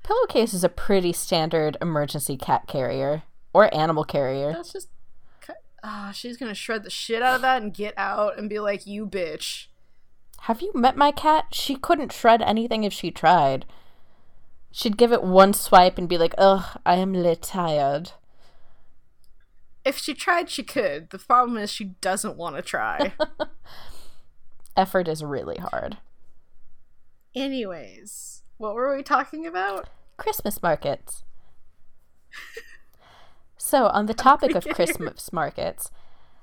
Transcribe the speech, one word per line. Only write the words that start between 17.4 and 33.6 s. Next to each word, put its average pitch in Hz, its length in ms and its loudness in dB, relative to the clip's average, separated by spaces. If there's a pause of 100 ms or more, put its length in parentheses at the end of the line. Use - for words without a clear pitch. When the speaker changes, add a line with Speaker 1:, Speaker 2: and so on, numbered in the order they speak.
Speaker 2:
If 262 140 0
she - 160 -6
tried, 349 340 0
she - 140 -8
could. 165 480 -4
The 190 80 -14
problem 240 400 2
is 208 140 -6
she - 120 -8 (160)
doesn't 185 360 -2
wanna 160 260 -8
try. 131 560 -2
Speaker 1:
<laughs> - 1600 -8
Effort 190 320 2
is 156 160 -6
really 139 340 -6
hard. - 400 -8 (1400)
Speaker 2:
Anyways, 202 1080 -10 (160)
what 214 160 -6
were 269 220 0
we 277 60 -8
talking 285 440 0
about? 370 440 -6 (260)
Speaker 1:
Christmas - 460 -4
markets. - 640 -2
Speaker 2:
<laughs> - 60 -10 (2250)